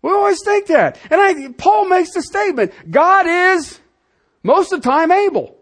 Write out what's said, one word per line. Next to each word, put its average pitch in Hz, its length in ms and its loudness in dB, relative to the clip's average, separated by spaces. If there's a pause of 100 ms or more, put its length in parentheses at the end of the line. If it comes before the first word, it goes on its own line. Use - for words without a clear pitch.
We 294 100 -4
always 403 320 0
think 403 240 -2
that. 214 320 0 (100)
And 330 100 2
I, 320 340 0
Paul 403 340 0
makes 370 260 0
the 349 80 -6
statement, 311 500 -4 (200)
God 349 360 2
is 359 520 -2 (640)
most 320 280 0
of 339 120 -6
the 240 60 -2
time 311 220 2
able. 359 500 -2